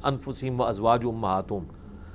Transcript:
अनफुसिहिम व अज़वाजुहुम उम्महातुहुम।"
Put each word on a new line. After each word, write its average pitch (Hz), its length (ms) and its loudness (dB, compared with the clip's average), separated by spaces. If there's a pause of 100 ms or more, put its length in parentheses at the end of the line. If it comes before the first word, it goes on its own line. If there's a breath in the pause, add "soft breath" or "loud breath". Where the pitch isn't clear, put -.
अनफुसिहिम 135 520 -2
व 123 80 4
अज़वाजुहुम 113 520 4
उम्महातुहुम।" 95 500 0 (480 soft breath)